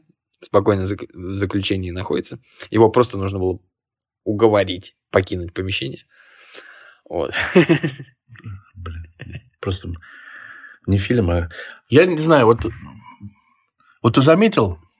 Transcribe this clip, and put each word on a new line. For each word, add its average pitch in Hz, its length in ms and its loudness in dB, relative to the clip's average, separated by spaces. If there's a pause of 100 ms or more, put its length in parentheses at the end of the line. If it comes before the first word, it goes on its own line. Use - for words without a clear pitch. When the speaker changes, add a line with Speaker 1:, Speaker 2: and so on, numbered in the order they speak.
(420)
Speaker 1:
спокойно 101 440 2
зак-, 98 280 -8
в 90 220 -10
заключении 95 560 -4
находится. 85 460 -6 (320)
Его 110 200 6
просто 117 280 2
нужно 98 220 -6
было 92 200 -4 (680)
уговорить 101 720 0 (160)
покинуть 92 420 -2
помещение. - 500 -8 (1040)
Вот. 76 240 -6 (120)
<laughs> - 100 -6 (1200)
Speaker 2:
Блин, 85 300 -14 (560)
просто 92 280 -6 (960)
не 98 100 2
фильм, 101 320 0
а 85 200 0 (400)
я 156 160 6
не 175 120 -2
знаю, 156 300 4
вот, 143 120 4 (1400)
вот 120 140 2
ты 143 60 4
заметил, 156 580 4 (200)